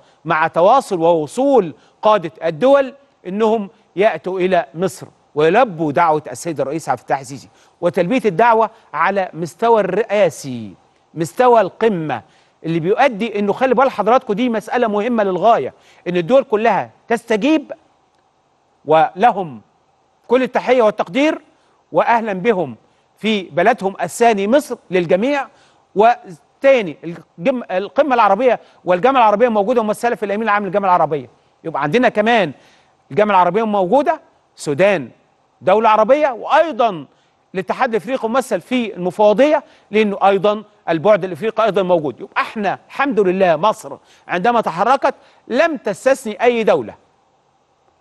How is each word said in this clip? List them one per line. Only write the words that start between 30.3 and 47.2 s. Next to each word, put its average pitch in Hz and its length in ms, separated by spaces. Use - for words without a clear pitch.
العام 208 220
للجامعة 196 240
العربية، 156 420
يبقى 147 180
عندنا 214 260
كمان 214 440
الجامعة 202 240
العربية 180 280
موجودة، 226 580
السودان 156 520
دولة 214 280
عربية، 220 400
وأيضًا 226 800
الاتحاد 202 360
الإفريقي 220 380
ممثل 226 320
في 240 360
المفوضية، 214 680
لأنه 202 320
أيضًا 202 400
البعد 165 360
الإفريقي 190 400
أيضًا 202 180
موجود. 165 380
يبقى - 220
احنا 202 360
الحمد 269 320
لله 180 360
مصر 147 400
عندما 220 320
تحركت 214 540
لم 294 280
تستثني 220 640
أي 233 220
دولة 127 300